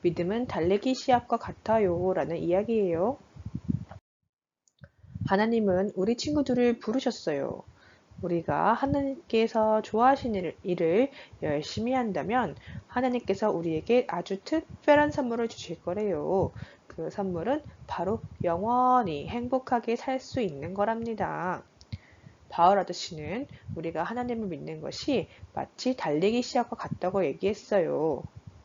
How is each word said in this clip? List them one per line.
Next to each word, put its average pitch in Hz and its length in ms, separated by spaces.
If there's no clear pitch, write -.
"믿음은 185 460
달리기 202 480
시합과 - 420
같아요"라는 180 1000
이야기예요. 190 840
하나님은 208 680
우리 220 220
친구들을 247 640
부르셨어요. 170 840
우리가 170 500
하나님께서 233 1120
좋아하시는 240 600
일, 160 200
일을 180 480
열심히 160 500
한다면 208 600
하나님께서 240 640
우리에게 170 580
아주 175 340
특별한 294 680
선물을 233 380
주실 - 340
거래요. 180 680
그 160 240
선물은 196 500
바로 190 360
영원히 208 840
행복하게 240 720
살 262 220
수 - 220
있는 165 320
거랍니다. 196 920
바울 185 240
아저씨는 175 720
우리가 165 280
하나님을 226 440
믿는 156 320
것이 202 480
마치 - 420
달리기 190 460
시합과 240 320
같다고 185 500
얘기했어요. 156 960